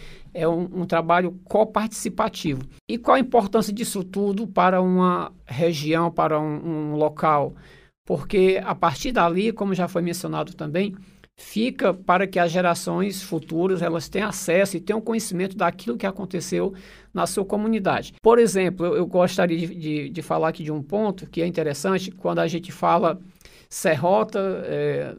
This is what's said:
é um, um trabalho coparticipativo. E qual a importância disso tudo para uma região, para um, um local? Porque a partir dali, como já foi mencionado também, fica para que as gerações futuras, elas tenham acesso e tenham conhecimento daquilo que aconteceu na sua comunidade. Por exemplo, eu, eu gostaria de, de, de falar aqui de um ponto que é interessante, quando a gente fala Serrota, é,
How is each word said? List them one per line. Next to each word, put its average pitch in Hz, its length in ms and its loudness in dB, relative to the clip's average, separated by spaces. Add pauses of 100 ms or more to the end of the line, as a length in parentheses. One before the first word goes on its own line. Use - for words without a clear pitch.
(360)
é 165 120 0
um, 175 340 -2
um 170 40 -4
trabalho 170 600 0
coparticipativo. 214 1160 -2 (260)
E 233 120 -4
qual 254 160 4
a 269 40 6
importância 220 540 2
disso 202 300 -4
tudo 196 420 -2
para 185 340 4
uma 180 520 2 (160)
região, 165 640 0
para 156 280 0
um, 151 520 -4
um 147 40 -4
local? 151 600 2 (500)
Porque 185 580 2
a 190 120 -4
partir 170 360 0
dali, 190 400 2
como 202 220 -2
já 180 140 0
foi 175 160 -2
mencionado 165 500 -6
também, 175 400 -2 (480)
fica 233 520 0
para 185 340 2
que 190 100 -4
as 175 140 4
gerações 180 720 0
futuras, 170 580 -2
elas 165 280 -4
tenham 208 180 -2
acesso 190 480 2
e 165 60 -6
tenham 214 180 -2
conhecimento 202 560 -2
daquilo 185 400 -2
que 233 100 -6
aconteceu 190 680 -4 (400)
na 175 120 0
sua 190 200 -2
comunidade. 208 760 0
Por 233 180 8
exemplo, 185 460 4
eu, 170 120 2
eu 175 100 2
gostaria 180 500 2
de, 175 160 -4
de, 151 360 -4
de 160 120 -8
falar 160 280 0
aqui 160 140 -6
de 151 80 -6
um 151 120 -4
ponto 202 440 -2
que - 140 -4
é 170 60 0
interessante, 175 640 -2
quando 170 280 -2
a 170 80 2
gente 165 260 -6
fala 170 440 2 (520)
Serrota, 190 960 0
é, 147 540 -2